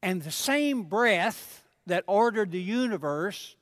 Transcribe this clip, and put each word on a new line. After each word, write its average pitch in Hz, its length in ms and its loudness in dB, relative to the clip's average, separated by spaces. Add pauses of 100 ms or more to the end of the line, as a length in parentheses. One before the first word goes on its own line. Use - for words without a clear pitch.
and 185 220 -2
the 151 80 -10
same 277 540 0
breath 208 760 0 (220)
that 180 220 0
ordered 208 440 4
the 180 120 -4
universe 185 1000 -4